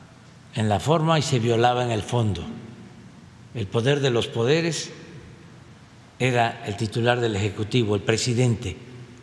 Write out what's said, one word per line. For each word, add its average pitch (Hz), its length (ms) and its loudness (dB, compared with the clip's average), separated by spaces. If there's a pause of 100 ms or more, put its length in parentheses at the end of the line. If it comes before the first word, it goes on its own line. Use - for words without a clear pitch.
(540)
en 107 160 0
la 104 100 2
forma 160 380 2
y 143 60 2
se 131 160 0
violaba 120 440 4
en 120 80 -2
el 107 120 0
fondo. 107 400 0 (1120)
El 110 100 -4
poder 127 340 2
de 135 120 2
los 113 160 2
poderes 151 640 0 (1300)
era 120 460 2
el 104 120 -4
titular 120 420 0
del 113 160 0
Ejecutivo, 104 600 0
el 101 60 -2
presidente. 113 760 0 (440)